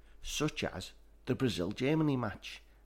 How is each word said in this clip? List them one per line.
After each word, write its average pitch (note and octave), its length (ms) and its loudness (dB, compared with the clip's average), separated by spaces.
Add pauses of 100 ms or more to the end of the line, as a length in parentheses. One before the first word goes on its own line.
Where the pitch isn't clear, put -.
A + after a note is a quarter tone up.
(220)
such - 400 -2
as - 300 -4 (340)
the - 80 2
Brazil-Germany C3 840 2
match - 460 -6 (240)